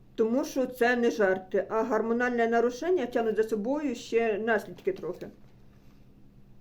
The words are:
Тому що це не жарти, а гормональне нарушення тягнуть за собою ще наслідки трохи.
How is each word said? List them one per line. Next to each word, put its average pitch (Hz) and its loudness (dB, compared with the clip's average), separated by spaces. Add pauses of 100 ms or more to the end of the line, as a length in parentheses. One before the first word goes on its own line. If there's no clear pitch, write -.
(160)
Тому 233 2
що 262 0
це 247 2
не 233 2
жарти, 190 0
а 220 0
гормональне 233 0
нарушення 247 2
тягнуть 226 0
за 214 4
собою 240 -2
ще 226 0
наслідки 202 -2
трохи. 170 -8 (1300)